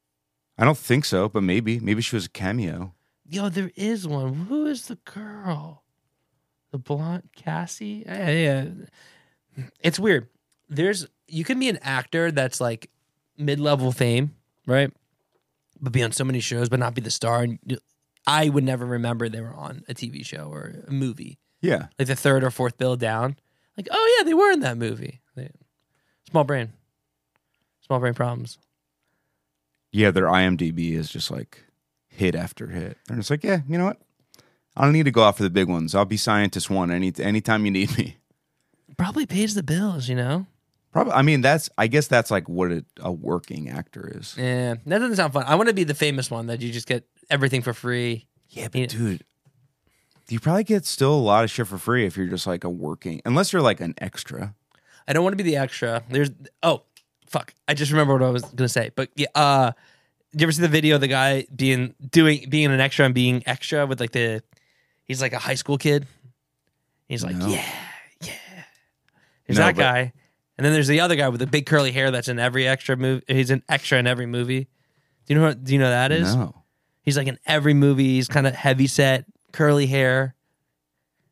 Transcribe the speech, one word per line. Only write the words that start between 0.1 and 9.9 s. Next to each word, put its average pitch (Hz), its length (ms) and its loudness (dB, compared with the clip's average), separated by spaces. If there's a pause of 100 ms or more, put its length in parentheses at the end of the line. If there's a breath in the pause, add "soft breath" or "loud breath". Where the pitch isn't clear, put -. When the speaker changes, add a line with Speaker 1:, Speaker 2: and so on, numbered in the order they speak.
Speaker 1:
I 113 80 2
don't 123 140 4
think 131 260 0
so, 98 240 0
but 104 140 -2
maybe. 110 380 0
Maybe 107 200 -2
she - 140 -6
was 95 120 -4
a - 40 -14
cameo. 92 640 -6 (340)
Speaker 2:
Yo, 196 200 -6
there 185 260 -6
is 202 320 -6
one. 143 420 -6
Who 302 180 -4
is 277 200 -8
the 240 80 -14 (100)
girl? 185 800 -12 (880)
The 139 80 -8
blonde 160 560 -6
Cassie? 208 720 -10
Yeah, 185 240 -4
yeah. 147 340 2 (1160 soft breath)
It's 165 180 -2